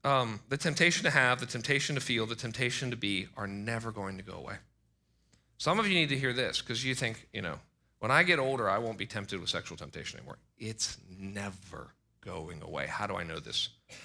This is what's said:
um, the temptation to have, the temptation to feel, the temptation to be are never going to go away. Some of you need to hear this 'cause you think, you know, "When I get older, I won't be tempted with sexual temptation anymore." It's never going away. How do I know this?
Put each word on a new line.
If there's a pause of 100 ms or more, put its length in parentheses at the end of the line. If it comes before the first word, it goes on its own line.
um,
the
temptation
to
have,
the
temptation
to
feel,
the
temptation
to
be
are
never
going
to
go
away. (1000)
Some
of
you
need
to
hear
this
'cause
you
think,
you
know, (380)
"When
I
get
older,
I
won't
be
tempted
with
sexual
temptation
anymore." (180)
It's (120)
never (280)
going
away.
How
do
I
know
this? (340)